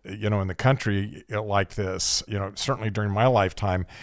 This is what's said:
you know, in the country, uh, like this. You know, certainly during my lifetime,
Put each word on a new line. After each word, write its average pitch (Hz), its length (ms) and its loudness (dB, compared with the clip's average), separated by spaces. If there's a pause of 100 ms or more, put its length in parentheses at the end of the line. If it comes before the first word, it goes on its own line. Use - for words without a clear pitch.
you 104 260 -4
know, 104 100 2
in 95 80 -2
the 92 60 -4
country, 107 760 0
uh, 107 120 -4
like 101 320 0
this. 92 520 -2
You 107 120 -4
know, 98 160 -4
certainly 113 340 -2
during 104 220 -2
my 107 160 4
lifetime, 95 580 2 (180)